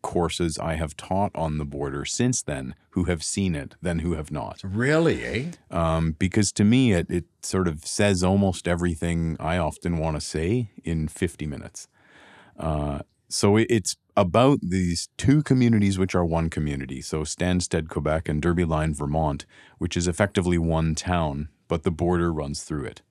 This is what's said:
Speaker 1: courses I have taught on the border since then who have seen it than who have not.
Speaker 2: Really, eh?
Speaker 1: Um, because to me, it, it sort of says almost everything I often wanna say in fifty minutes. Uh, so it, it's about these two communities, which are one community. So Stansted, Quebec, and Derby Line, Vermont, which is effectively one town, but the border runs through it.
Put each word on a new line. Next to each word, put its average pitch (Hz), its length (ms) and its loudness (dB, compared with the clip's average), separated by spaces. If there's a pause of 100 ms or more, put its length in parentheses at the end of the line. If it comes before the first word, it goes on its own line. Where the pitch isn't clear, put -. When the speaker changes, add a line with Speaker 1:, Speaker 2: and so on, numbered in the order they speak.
Speaker 1:
courses 85 560 -2
I 80 160 -4
have 78 240 -4
taught 98 380 -2
on 76 240 -2
the 73 60 -4
border 71 380 -6
since 123 380 0
then 67 320 -8 (160)
who 92 140 -2
have 80 200 -2
seen 95 300 -2
it 71 260 -8
than 85 200 -2
who 85 140 -2
have 76 180 -6
not. 65 320 -8
Speaker 2:
Really, 123 600 0
eh? 117 280 -6 (180)
Speaker 1:
Um, 82 480 0
because 98 360 2
to 104 120 4
me, 120 280 6
it, 85 180 0
it 87 140 -2 (180)
sort 92 240 0
of 78 180 -4
says 98 380 2
almost 95 440 2
everything 85 720 0
I 82 180 -2
often 85 400 -2
wanna 78 220 -2
say 98 520 -2 (120)
in 80 240 -2
fifty - 380 -4
minutes. - 420 -12 (720)
Uh, 73 420 -2 (280)
so 101 260 4
it, 113 140 4
it's 113 260 0 (220)
about 110 440 6
these 90 460 0 (100)
two 147 260 4
communities, 110 560 4
which 95 160 0
are 87 100 4
one 82 240 0
community. 67 520 -4
So 78 200 -4
Stansted, 87 680 -2
Quebec, 78 400 -2
and 76 140 -2
Derby 87 240 2
Line, 78 280 0
Vermont, 73 520 -2 (320)
which 87 180 -4
is 87 120 0
effectively 90 500 2
one 80 380 2
town, 78 540 -2 (180)
but 85 160 -2
the 92 80 0
border 85 420 0
runs 73 300 -6
through 73 220 -6
it. - 260 -14